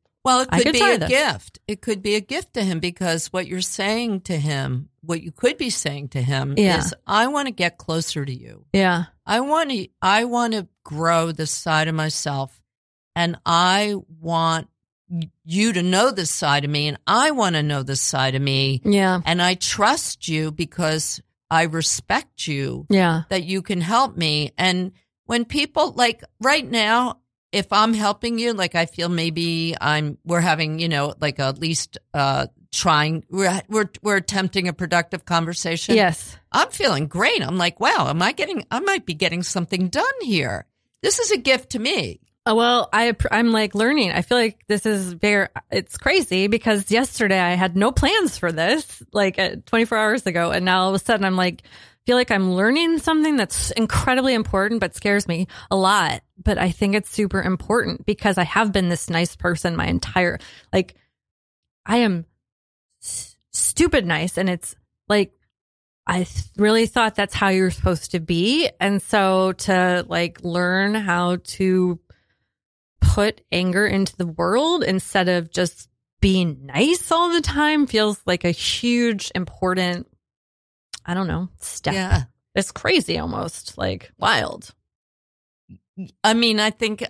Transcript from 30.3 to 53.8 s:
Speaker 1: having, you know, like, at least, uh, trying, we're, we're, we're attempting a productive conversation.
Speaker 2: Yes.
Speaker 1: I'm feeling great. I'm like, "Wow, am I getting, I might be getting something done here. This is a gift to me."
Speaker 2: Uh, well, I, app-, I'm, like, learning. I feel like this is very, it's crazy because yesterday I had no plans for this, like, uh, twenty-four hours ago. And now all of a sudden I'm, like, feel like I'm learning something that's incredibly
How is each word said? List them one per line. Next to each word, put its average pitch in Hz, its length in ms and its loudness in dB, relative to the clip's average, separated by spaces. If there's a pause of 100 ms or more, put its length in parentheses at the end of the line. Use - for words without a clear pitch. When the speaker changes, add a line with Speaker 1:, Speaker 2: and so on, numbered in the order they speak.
Speaker 1:
having, 160 380 0
you 170 100 -2
know, 147 320 -2
like, 147 200 -2
at 135 180 -2
least, 160 400 -4 (160)
uh, 139 320 0 (240)
trying, 156 580 0
we're, 185 400 0
we're, 214 220 0 (120)
we're 202 160 2
attempting 190 500 -2
a 170 40 -2
productive 170 520 -2
conversation. 170 720 0
Speaker 2:
Yes. 180 400 0 (160)
Speaker 1:
I'm 311 180 2
feeling 156 380 0
great. 226 340 0
I'm 170 160 -4
like, 175 220 -2
"Wow, 269 280 2
am 160 140 0
I 208 80 2
getting, 311 400 -4
I 240 80 -2
might 392 260 0
be 170 100 -6
getting 175 280 -2
something 180 460 -2
done 294 160 0 (160)
here. 170 440 -2 (380)
This 415 160 0
is 440 140 0
a 392 60 2
gift 254 320 0
to 220 100 -6
me." 220 400 -4 (280)
Speaker 2:
Uh, 220 60 2
well, 240 380 2
I, 233 160 4
app-, - 240 -2
I'm, 233 180 4
like, 214 240 0
learning. 226 380 2
I - 100 -2
feel 247 160 0
like 226 300 -2
this 208 180 -2
is 196 280 -2
very, 208 340 2 (240)
it's 190 260 -6
crazy 226 480 2
because 214 460 0
yesterday 220 480 2
I 175 140 2
had 180 220 0
no 208 140 4
plans 339 480 0
for 170 140 -2
this, 190 500 -2 (100)
like, 196 280 0
uh, 185 160 -2 (100)
twenty-four 226 320 0
hours 214 260 0
ago. 170 280 0
And 180 120 0
now 185 200 4
all 190 60 2
of 190 40 0
a 190 100 -2
sudden 208 220 2
I'm, 185 100 0
like, 180 280 -2 (420)
feel 247 100 4
like 247 140 2
I'm 190 240 2
learning 302 440 2
something 311 380 2
that's - 360 -2
incredibly 254 640 2